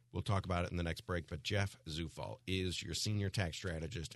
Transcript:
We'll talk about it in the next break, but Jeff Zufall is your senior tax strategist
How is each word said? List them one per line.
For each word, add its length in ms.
We'll 100
talk 220
about 200
it 60
in 60
the 60
next 180
break, 260
but 160
Jeff 340
Zufall 580
is 380
your 100
senior 360
tax 280
strategist 580